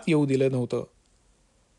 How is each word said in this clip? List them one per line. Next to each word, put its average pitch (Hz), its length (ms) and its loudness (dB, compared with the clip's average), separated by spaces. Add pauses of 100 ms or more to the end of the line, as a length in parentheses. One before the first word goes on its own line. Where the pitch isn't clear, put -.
येऊ 147 180 4
दिलं 135 260 0
नव्हतं. 123 320 -4 (960)